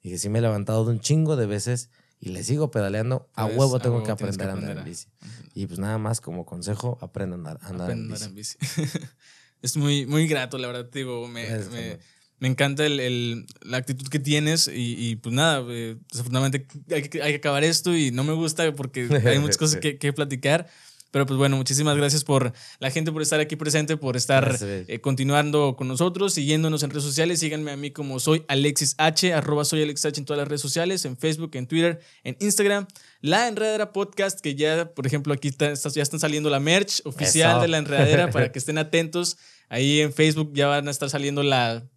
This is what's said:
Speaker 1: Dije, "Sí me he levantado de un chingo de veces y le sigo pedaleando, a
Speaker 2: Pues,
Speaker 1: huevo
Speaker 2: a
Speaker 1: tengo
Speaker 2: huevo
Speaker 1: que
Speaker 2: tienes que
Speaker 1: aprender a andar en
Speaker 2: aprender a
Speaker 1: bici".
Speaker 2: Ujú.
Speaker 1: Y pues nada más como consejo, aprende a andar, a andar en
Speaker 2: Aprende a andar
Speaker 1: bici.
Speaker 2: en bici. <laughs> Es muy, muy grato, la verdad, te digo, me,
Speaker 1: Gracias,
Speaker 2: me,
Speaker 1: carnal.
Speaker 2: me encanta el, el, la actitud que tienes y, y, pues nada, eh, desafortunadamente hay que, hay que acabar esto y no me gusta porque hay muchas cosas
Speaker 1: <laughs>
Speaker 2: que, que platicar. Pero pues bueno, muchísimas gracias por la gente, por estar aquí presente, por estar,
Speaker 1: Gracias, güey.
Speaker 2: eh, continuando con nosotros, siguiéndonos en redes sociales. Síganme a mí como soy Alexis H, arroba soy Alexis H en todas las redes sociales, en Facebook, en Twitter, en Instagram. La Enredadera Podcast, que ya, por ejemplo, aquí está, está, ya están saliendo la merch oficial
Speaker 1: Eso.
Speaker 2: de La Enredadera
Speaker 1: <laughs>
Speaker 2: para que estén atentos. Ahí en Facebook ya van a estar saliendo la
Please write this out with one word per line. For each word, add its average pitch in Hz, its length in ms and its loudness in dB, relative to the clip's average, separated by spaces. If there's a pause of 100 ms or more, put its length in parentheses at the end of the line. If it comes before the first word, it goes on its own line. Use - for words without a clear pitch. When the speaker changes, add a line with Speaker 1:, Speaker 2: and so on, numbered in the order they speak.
Speaker 1:
Dije, 87 140 -8
"Sí 101 120 -4
me 113 100 0
he - 20 2
levantado 110 440 0
de 120 60 0
un 110 80 0
chingo 156 360 2
de 117 120 0
veces 120 420 -4 (300)
y 92 100 -10
le 92 140 -8
sigo 147 260 0
pedaleando, 110 640 -2
a 110 140 -2
Speaker 2:
Pues, 110 100 0
Speaker 1:
huevo 127 200 4
Speaker 2:
a - 20 2
Speaker 1:
tengo 120 160 2
Speaker 2:
huevo 110 120 -2
Speaker 1:
que 110 80 -2
Speaker 2:
tienes 98 220 -4
que 95 60 -6
Speaker 1:
aprender 95 60 -2
a 95 40 -4
andar 95 180 -6
en 78 60 -8
Speaker 2:
aprender 73 40 -10
a 69 40 -12
Speaker 1:
bici". 82 220 -14 (140)
Speaker 2:
Ujú. - 340 -20
Speaker 1:
Y 98 120 -6
pues 87 120 -8
nada 107 180 -2
más 110 240 -2
como 87 240 -10
consejo, 101 560 -6
aprende 92 340 -8
a - 20 -10
andar, 80 240 -12
a - 80 -16
andar 90 220 -6
en 113 80 -4 (120)
Speaker 2:
Aprende - 20 -8
a - 40 -8
andar 104 160 -10
Speaker 1:
bici. 104 240 -12 (200)
Speaker 2:
en 160 80 0
bici. 160 120 -6 (100)
<laughs> - 120 -20 (440)
Es 123 140 -2
muy, 143 300 2
muy 156 200 2
grato, 135 300 -2
la 127 100 -4
verdad, 123 220 -10
te 139 100 -8
digo, 120 280 -6
me, 117 180 -10
Speaker 1:
Gracias, 107 240 -4
Speaker 2:
me, 117 120 -10
Speaker 1:
carnal. 87 180 -10 (400)
Speaker 2:
me 131 80 -2
encanta 139 360 2
el, 143 160 0
el, 120 460 -2 (160)
la 123 160 -6
actitud 131 300 -6
que 151 100 -4
tienes 151 500 2
y, 120 300 -4
y, 113 200 -4
pues 117 180 -6
nada, 147 340 2
eh, 117 280 -8 (140)
desafortunadamente 131 540 -2 (260)
hay 147 120 -2
que, 151 180 -8
hay 147 120 0
que 143 40 -2
acabar 143 260 0
esto 170 320 2
y 147 140 2
no 127 140 -2
me 160 100 0
gusta 160 400 0
porque 131 340 -6 (160)
hay 123 140 6
muchas 147 220 2
cosas 156 180 2
Speaker 1:
<laughs> - 40 -6
Speaker 2:
que, 143 180 -2
que 143 140 -2
platicar. 143 520 0 (460)
Pero 139 140 2
pues 131 120 -2
bueno, 139 200 4
muchísimas 143 400 2
gracias 143 260 2
por 127 300 2 (260)
la 131 100 -2
gente, 160 220 -2
por 156 100 -4
estar 151 200 2
aquí 151 160 -4
presente, 151 400 0
por 131 180 -4
estar, 135 300 4
Speaker 1:
Gracias, 110 220 0
güey. 95 200 -6
Speaker 2:
eh, 117 140 -8
continuando 143 760 2
con 131 140 -4
nosotros, 180 440 0
siguiéndonos 156 500 2
en 139 60 -4
redes 143 140 -4
sociales. 160 380 0
Síganme 151 300 -4
a 139 40 -8
mí 143 160 -8
como 135 300 -6
soy 160 260 2
Alexis 143 500 2
H, 165 360 4
arroba 147 320 2
soy 156 180 2
Alexis 147 220 -2
H 147 160 -2
en 131 40 -8
todas 147 140 -2
las 143 80 -2
redes 143 140 -4
sociales, 170 420 -2
en 127 140 -6
Facebook, 160 380 -2
en 127 120 -6
Twitter, 165 320 2 (240)
en 127 160 -8
Instagram. 202 480 2 (320)
La 214 300 2
Enredadera 208 420 -2
Podcast, 196 480 -2
que 143 160 -2
ya, 160 400 0
por 135 100 -4
ejemplo, 143 280 0
aquí 139 160 -2
está, 147 220 0
está, 143 180 -4
ya 147 120 -2
están 151 200 -2
saliendo 151 280 0
la 139 120 2
merch 185 420 2
oficial 156 540 4
Speaker 1:
Eso. 175 60 6
Speaker 2:
de 170 40 4
La 160 120 2
Enredadera 143 500 4
Speaker 1:
<laughs> - 20 -2
Speaker 2:
para 135 220 2
que - 60 -8
estén 151 180 -2
atentos. 165 600 0 (300)
Ahí 139 320 2
en 147 140 2
Facebook 156 400 4
ya 143 140 4
van 143 200 2
a 143 40 -4
estar 139 180 -4
saliendo 143 340 -2
la 123 420 2 (120)